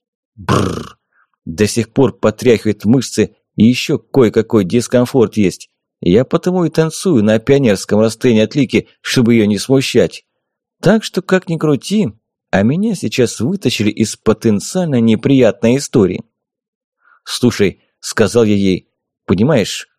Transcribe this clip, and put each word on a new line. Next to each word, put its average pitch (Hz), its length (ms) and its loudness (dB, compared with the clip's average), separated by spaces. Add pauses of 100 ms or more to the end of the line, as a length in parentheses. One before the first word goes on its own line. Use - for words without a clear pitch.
(360)
Бррр. - 640 -4 (480)
До 85 220 -2
сих - 260 -6
пор 131 240 0
потряхивает 110 680 0
мышцы 110 500 0 (200)
и 104 100 4
ещё 127 320 0
кое-какой 110 680 0
дискомфорт 120 720 0
есть. 95 320 -2 (300)
Я 101 260 2
потому 180 400 -2
и 151 40 -2
танцую 160 540 0
на 107 160 2
пионерском 113 600 0
расстоянии 110 440 2
от 107 120 -4
Лики, 120 320 -2 (140)
чтобы 120 320 0
её 110 120 4
не 101 120 0
смущать. 123 680 -2 (560)
Так 214 220 2
что, - 180 -8
как 185 280 -2
ни 165 80 -4
крути, 156 540 -2 (400)
а 92 100 2
меня 180 340 0
сейчас 120 440 -2
вытащили 117 500 -2
из - 260 -2
потенциально 117 840 -2
неприятной 117 800 2
истории. 101 460 0 (1000)
«Слушай», - 580 -2 (180)
сказал 113 440 0
я 104 120 2
ей, 98 340 -2 (360)
«понимаешь, 110 600 -2 (120)